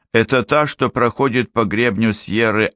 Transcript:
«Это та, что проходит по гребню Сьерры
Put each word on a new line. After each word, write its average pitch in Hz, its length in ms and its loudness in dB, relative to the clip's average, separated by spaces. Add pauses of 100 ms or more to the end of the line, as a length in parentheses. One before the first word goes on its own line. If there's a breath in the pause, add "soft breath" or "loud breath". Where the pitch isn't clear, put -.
(140)
«Это 113 280 2
та, 151 240 0
что 131 220 -2
проходит 120 640 -2
по 117 120 0
гребню 107 500 0
Сьерры 107 600 -2